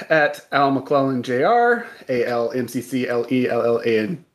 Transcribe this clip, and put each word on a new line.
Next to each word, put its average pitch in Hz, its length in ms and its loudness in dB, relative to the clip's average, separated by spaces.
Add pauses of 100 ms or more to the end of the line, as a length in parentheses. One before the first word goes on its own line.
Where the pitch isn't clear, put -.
(100)
at 147 420 2
Al 139 180 4
McClellan 135 520 0
J 123 220 -2
R, 233 420 2 (240)
A 120 160 0
L 117 260 -2
M 123 160 -4
C 123 140 -6
C 123 260 -4
L 120 240 -2
E 127 160 0
L 117 140 0
L 117 200 2
A 113 180 2
N 101 220 -6 (120)